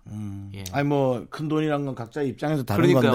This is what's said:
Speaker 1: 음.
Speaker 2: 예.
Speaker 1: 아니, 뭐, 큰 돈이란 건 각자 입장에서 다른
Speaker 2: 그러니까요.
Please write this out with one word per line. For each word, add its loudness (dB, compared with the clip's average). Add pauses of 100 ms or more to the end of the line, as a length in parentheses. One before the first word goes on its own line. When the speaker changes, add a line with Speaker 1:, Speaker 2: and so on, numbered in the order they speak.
Speaker 1:
음. -10
Speaker 2:
예. -12
Speaker 1:
아니, 0
뭐, 2
큰 -8
돈이란 0
건 -6
각자 -8
입장에서 -2
다른 4
Speaker 2:
그러니까요. 6